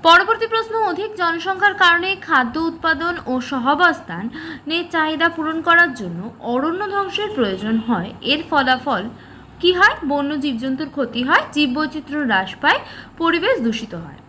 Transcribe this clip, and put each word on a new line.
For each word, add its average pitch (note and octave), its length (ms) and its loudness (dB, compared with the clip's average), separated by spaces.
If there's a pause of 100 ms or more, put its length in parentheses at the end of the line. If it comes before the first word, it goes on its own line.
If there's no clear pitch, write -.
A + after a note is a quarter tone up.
পরবর্তী F#4+ 440 6
প্রশ্ন, A4+ 360 -2
অধিক G#4 320 -2
জনসংখ্যার F#4 600 0
কারণে F#4 420 4
খাদ্য C4 420 0
উৎপাদন E4 580 -2 (100)
ও B3+ 140 -2
সহাবস্থানের C#4+ 1500 -2
চাহিদা D#4 380 2
পূরণ D#4+ 340 -2
করার E4+ 320 4
জন্য F3+ 360 -8 (100)
অরণ্য E4 500 -2
ধ্বংসের G4+ 440 -4
প্রয়োজন G#3+ 440 0
হয়। A3 420 -2
এর D4 300 -2
ফলাফল B3+ 580 0 (520)
কি F4 120 4
হয়? G4 220 6 (140)
বন্য C#4+ 320 0
জীবজন্তুর C4 480 -2
ক্ষতি B3 340 -4
হয়, E4 200 2 (100)
জীববৈচিত্র্য D4 720 -2
হ্রাস G3 300 0
পায়, F#4+ 240 2 (400)
পরিবেশ E4+ 420 2
দূষিত A3+ 340 -4
হয়। D#3+ 240 -12 (100)